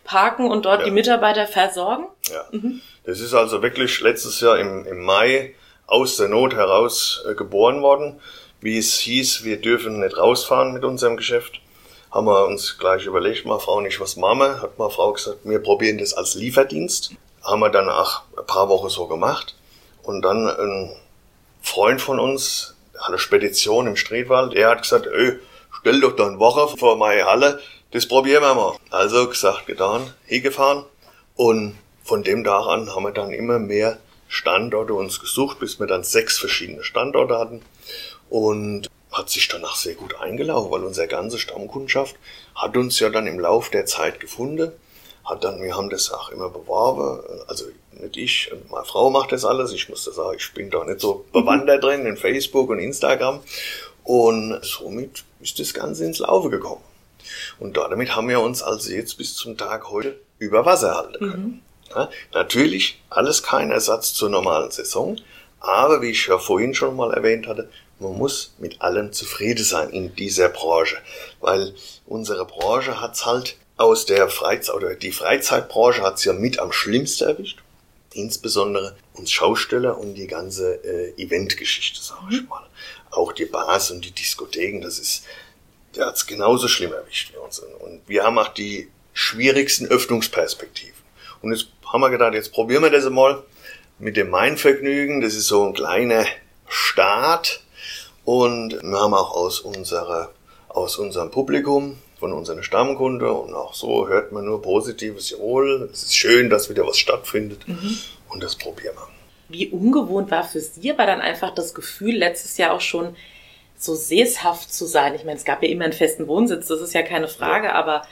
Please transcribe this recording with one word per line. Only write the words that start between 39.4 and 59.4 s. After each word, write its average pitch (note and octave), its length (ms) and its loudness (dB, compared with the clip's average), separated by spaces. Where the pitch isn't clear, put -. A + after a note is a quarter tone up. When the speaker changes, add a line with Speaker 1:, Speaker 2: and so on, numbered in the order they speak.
Speaker 2:
danach E2 260 -8
sehr E2+ 200 -6
gut - 260 -14
eingelaufen, A#2 500 -2
weil F#2 140 -2
unsere E2 240 -4
ganze G#2 300 -6
Stammkundschaft C3+ 760 -4
hat A2 220 -4
uns B2+ 240 0
ja A2 100 2
dann A2 160 -2
im F2 140 -6
Lauf F2 300 2
der G2+ 160 0
Zeit - 340 -4
gefunden, D#3 500 -6
hat - 180 -8
dann, F#2+ 180 -4
wir F#2 160 -6
haben G2 140 -6
das F#2+ 220 -4
auch - 180 -10
immer F#2 180 -8
beworben, F2 720 -2
also - 160 -10
nicht - 160 -14
ich, - 360 -2
meine - 140 -8
Frau B2 260 4
macht C3+ 220 2
das B2+ 120 -2
alles, A#2+ 280 0
ich - 160 -8
muss - 160 -12
das - 100 -10
sagen, F2+ 240 -4
ich - 160 -10
bin F#2+ 160 -12
da E2 140 -2
nicht F2 160 -8
so G2+ 320 -2
Speaker 1:
Mhm. - 80 4
Speaker 2:
bewandert C#3 420 4
drin C#3 240 0
in G#2 100 -4
Facebook C3 540 0
und G#2+ 80 -2
Instagram C3+ 640 0
und A2+ 580 2
somit - 600 -10
ist - 180 -10
das - 160 -6
Ganze D#3 300 -6
ins E3 160 -6
Laufen F3 320 2
gekommen. - 300 -8
Und G2+ 180 -10
damit G#2 380 -2
haben A2 140 -2
wir B2 120 2
uns A#2+ 220 -2
also G#2+ 300 -4
jetzt A#2 260 -8
bis - 160 -10
zum A2+ 240 -10